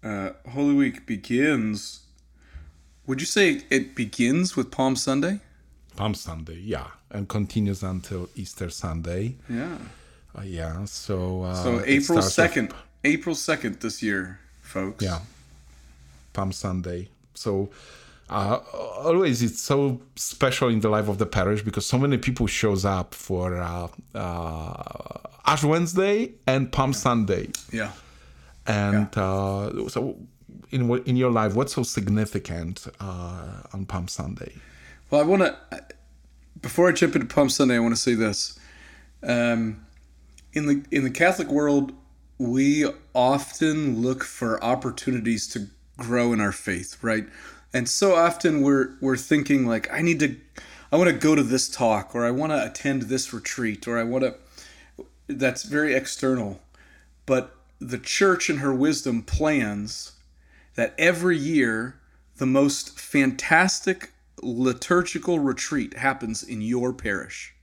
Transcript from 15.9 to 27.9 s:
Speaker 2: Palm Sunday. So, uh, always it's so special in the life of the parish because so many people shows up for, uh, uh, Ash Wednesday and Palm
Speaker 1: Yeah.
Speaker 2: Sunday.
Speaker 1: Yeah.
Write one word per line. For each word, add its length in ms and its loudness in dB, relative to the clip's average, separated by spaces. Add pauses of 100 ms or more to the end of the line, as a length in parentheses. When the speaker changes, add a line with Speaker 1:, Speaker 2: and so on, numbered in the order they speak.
Speaker 2:
Palm 180 -2
Sunday. 560 -6 (260)
So, 360 -4 (600)
uh, 280 0 (400)
always 440 2
it's 200 -2
so 400 0 (160)
special 500 0
in 140 2
the 80 2
life 180 2
of 100 -2
the 80 2
parish 380 0
because 220 -4
so 120 0
many 200 4
people 300 0
shows 360 0
up 320 0
for, 460 -4
uh, 260 -6 (260)
uh, 1040 -8 (260)
Ash 180 2
Wednesday 680 2 (120)
and 260 0
Palm 200 2
Speaker 1:
Yeah. 60 -2
Speaker 2:
Sunday. 540 0 (200)
Speaker 1:
Yeah. 200 -6 (760)